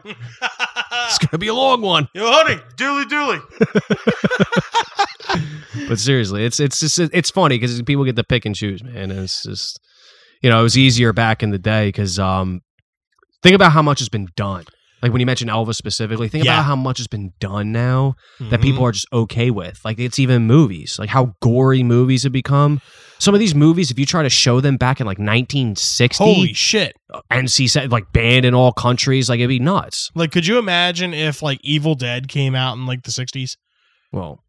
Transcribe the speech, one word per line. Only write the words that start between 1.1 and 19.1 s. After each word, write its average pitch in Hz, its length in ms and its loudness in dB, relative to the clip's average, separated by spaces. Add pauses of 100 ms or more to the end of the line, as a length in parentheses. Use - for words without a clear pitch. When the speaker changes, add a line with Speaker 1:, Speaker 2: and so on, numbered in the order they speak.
Speaker 2:
gonna 156 200 -2
be 208 100 -4
a 220 60 -2
long 254 280 2
one. 165 320 2
Speaker 1:
"Yo, 196 160 -4
honey, 285 280 4 (180)
dooley 277 300 -2
dooley." 262 320 -2 (100)
<laughs> - 1900 -2 (460)
Speaker 2:
But 110 100 -2
seriously, 110 460 0
it's, 120 160 -2
it's 143 200 -2
just, 156 180 -2
it's 175 320 0
funny 147 280 2
'cause 120 240 -4
people 139 220 0
get 127 120 -2
to 113 80 0
pick 123 200 0
and 104 100 -4
choose, 98 300 -6
man. 104 260 -10
And 95 100 -8
it's 92 220 -8
just, - 380 -10 (600)
you 123 80 4
know, 113 100 6
it - 20 6
was 113 160 2
easier 123 340 4
back 110 300 0
in 104 80 0
the 101 80 -2
day 107 340 0
'cause, 98 260 -4
um, 95 420 -2 (800)
think 185 120 6
about 196 180 6
how 156 100 4
much 147 180 0
has 120 80 -6
been 98 280 -6
done. 98 280 -6 (380)
Like, 123 100 0
when 123 60 0
you 123 80 2
mentioned 123 240 -2
Elvis 113 240 -2
specifically, 110 540 -6
think 156 160 -2
Speaker 1:
Yeah. 123 140 4
Speaker 2:
about 147 80 2
how 143 100 0
much 131 220 -4
has 120 100 -10
been 98 320 -10
done 104 320 -6
now 127 420 0 (240)
that 120 80 -12
Speaker 1:
Mm-hmm. 113 160 0
Speaker 2:
people 131 220 4
are 120 80 2
just - 200 -8